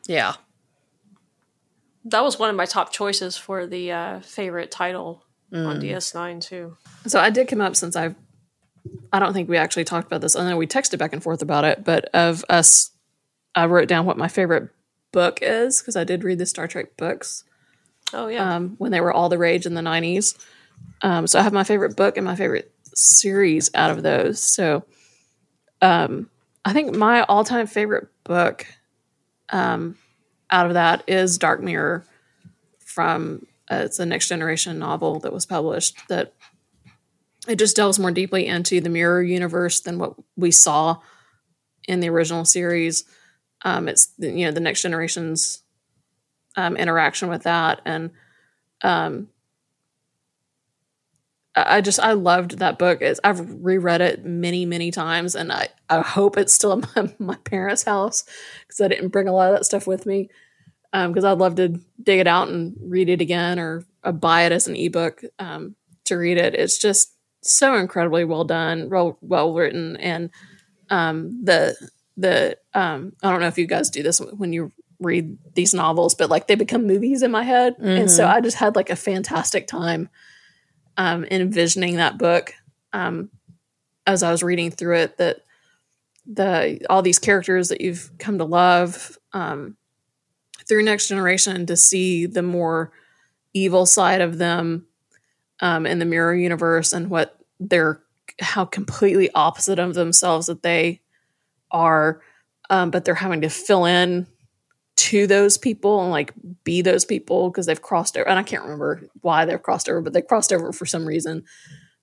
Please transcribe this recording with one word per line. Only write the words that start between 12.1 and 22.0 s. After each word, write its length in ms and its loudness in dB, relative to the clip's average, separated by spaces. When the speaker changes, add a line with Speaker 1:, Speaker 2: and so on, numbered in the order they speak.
Speaker 3:
of 360 2
us, 420 6
I 100 4
wrote 220 4
down 180 2
what 120 -2
my 100 -4
favorite 420 0
book 300 0
is, 400 0
'cause 140 -8
I 80 -2
did 200 -4
read 140 -2
the 80 -4
Star 220 -6
Trek 300 -10
books. 460 -8
Speaker 2:
Oh, 140 -8
yeah. 280 -2
Speaker 3:
Um, 220 -6
when 140 -4
they 100 0
were 120 2
all 160 2
the 80 0
rage 280 0
in 80 -6
the 80 -4
nineties. 540 -2
Um, 260 0
so 120 4
I 40 6
have 100 2
my 100 2
favorite 340 0
book 200 2